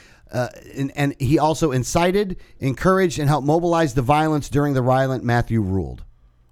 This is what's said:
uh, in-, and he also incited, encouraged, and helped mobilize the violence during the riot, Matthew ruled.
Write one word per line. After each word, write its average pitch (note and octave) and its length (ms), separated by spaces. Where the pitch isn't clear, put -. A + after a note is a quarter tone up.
uh, - 180
in-, C#3 180
and C#3+ 260
he C3 220
also D#3 320
incited, F3+ 640
encouraged, F3+ 600
and C#3+ 100
helped C#3+ 180
mobilize E3 480
the C#3 80
violence D3 460
during C#3+ 240
the C3 100
riot, C3 400
Matthew A#2 380
ruled. F#2 420